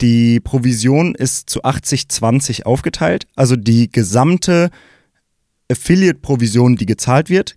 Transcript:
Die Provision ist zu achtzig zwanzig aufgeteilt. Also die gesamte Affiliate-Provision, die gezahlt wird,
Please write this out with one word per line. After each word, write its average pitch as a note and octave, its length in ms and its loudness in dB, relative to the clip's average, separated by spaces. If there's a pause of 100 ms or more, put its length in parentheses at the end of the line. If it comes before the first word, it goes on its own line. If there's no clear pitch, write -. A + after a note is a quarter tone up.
Die A#2 380 2
Provision B2+ 720 -2
ist - 340 -6
zu - 160 -8
achtzig - 460 -4
zwanzig A#2+ 560 -2
aufgeteilt. D#3+ 720 -2
Also C3 200 2
die A#2 360 2
gesamte E3+ 800 0 (1000)
Affiliate-Provision, B2 1040 2
die G#2+ 100 -2
gezahlt B2 440 0
wird, F#3 280 -2